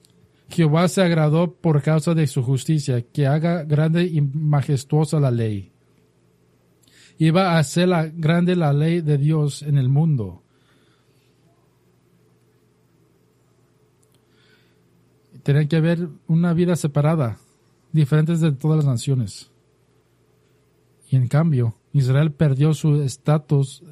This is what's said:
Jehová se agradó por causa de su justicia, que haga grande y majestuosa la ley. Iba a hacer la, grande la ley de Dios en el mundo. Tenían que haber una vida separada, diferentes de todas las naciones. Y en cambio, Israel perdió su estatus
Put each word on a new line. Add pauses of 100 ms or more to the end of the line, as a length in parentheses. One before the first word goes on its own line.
(480)
Jehová
se
agradó
por
causa
de
su
justicia,
que
haga
grande
y
majestuosa
la
ley. (1500)
Iba
a
hacer
la,
grande
la
ley
de
Dios
en
el
mundo. (4000)
Tenían
que
haber (180)
una
vida
separada, (540)
diferentes
de
todas
las
naciones. (1600)
Y
en
cambio, (160)
Israel
perdió
su
estatus